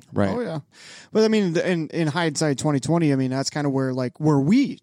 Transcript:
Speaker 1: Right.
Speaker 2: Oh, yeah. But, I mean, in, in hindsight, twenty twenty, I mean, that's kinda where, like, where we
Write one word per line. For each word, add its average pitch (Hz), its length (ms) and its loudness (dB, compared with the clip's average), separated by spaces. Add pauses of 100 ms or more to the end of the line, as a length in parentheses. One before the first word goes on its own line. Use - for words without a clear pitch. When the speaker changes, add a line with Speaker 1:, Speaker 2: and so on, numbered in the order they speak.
(120)
Speaker 1:
Right. 101 240 0
Speaker 2:
Oh, 247 60 -4
yeah. 165 180 -8 (540)
But, 220 100 2
I 220 60 2
mean, 202 280 0
in, 170 320 -2
in 165 200 -2
hindsight, 151 480 -2
twenty 147 240 0
twenty, 160 320 2
I - 20 2
mean, 131 160 0
that's 131 180 -4
kinda 147 200 -2
where, 131 240 -2
like, 127 260 -4
where 151 200 4
we 202 440 2